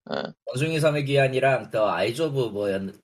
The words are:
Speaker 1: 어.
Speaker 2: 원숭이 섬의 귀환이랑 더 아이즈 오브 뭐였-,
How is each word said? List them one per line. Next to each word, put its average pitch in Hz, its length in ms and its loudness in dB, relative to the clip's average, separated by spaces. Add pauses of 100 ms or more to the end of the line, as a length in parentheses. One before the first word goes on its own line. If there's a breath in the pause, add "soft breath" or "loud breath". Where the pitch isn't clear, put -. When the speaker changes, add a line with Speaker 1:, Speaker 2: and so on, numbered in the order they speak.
(100)
Speaker 1:
어. 71 40 -4 (320)
Speaker 2:
원숭이 156 340 -2
섬의 147 240 2
귀환이랑 131 680 2
더 107 200 2
아이즈 107 320 0
오브 139 280 0
뭐였-, 98 540 -2